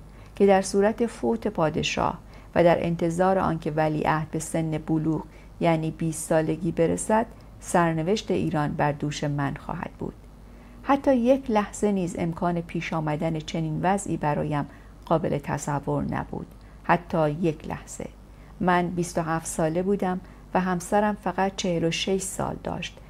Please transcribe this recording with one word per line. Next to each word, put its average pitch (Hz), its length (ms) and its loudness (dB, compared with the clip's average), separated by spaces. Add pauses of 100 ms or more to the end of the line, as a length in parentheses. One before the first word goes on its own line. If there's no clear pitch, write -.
(360)
که 202 100 4
در 190 160 8
صورت 202 440 2
فوت 226 420 -2
پادشاه 160 720 0 (360)
و 170 80 6
در 170 220 6
انتظار 175 540 2
آنکه 160 320 -2
ولیعهد 156 600 0
به 160 80 -4
سن 156 380 -2
بلوغ، 156 460 0 (360)
یعنی 160 320 2
بیست 160 380 -4
سالگی 160 420 2
برسد، 175 540 2 (340)
سرنوشت 170 720 2
ایران 160 420 0
بر 147 180 2
دوش 147 320 -4
من 143 300 -2
خواهد - 460 -8
بود. - 140 -6 (680)
حتی 269 320 4
یک 254 360 4
لحظه 208 400 2
نیز 180 280 0
امکان 170 420 -2
پیش 165 320 -6
آمدن 156 460 -2
چنین 156 440 -4
وضعی 185 340 0
برایم 151 480 0 (400)
قابل 156 320 2
تصور 143 680 -2
نبود. - 440 -6 (360)
حتی 170 460 2
یک 160 380 -2
لحظه. - 400 -10 (520)
من 180 280 2
بیست 170 300 -4
و 175 40 0
هفت 165 260 -4
ساله 165 360 0
بودم 190 360 0 (340)
و 185 60 4
همسرم 202 560 2
فقط 190 400 -2
چهل 170 280 0
و 165 80 2
شش 190 300 0
سال 135 420 -4
داشت - 340 -8 (120)